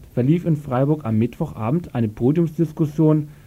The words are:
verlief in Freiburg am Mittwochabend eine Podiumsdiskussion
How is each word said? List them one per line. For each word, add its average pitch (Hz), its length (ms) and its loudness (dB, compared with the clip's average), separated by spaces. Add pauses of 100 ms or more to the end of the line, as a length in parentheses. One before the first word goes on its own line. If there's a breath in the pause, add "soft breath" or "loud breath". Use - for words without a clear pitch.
(140)
verlief 147 320 2
in 165 100 2
Freiburg 143 480 0
am 110 140 0
Mittwochabend 120 800 -2
eine 117 120 0
Podiumsdiskussion 156 1200 0 (160 loud breath)